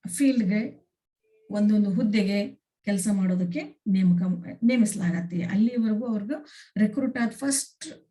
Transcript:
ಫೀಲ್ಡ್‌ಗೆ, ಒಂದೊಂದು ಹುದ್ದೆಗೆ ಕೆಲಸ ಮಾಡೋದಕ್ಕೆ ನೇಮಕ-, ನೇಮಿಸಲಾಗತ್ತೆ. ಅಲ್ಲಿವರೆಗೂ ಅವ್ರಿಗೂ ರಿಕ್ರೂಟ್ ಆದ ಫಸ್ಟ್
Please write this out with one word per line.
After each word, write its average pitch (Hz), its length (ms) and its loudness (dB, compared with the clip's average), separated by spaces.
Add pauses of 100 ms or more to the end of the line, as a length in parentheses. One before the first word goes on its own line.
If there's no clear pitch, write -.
ಫೀಲ್ಡ್‌ಗೆ, 233 800 0 (640)
ಒಂದೊಂದು 208 440 2
ಹುದ್ದೆಗೆ 202 600 0 (300)
ಕೆಲಸ 202 260 -2
ಮಾಡೋದಕ್ಕೆ 185 760 -2
ನೇಮಕ-, 185 760 2
ನೇಮಿಸಲಾಗತ್ತೆ. 180 800 0
ಅಲ್ಲಿವರೆಗೂ 220 640 0
ಅವ್ರಿಗೂ 226 400 -4 (320)
ರಿಕ್ರೂಟ್ 254 400 0
ಆದ 233 120 -2
ಫಸ್ಟ್ - 560 -6 (260)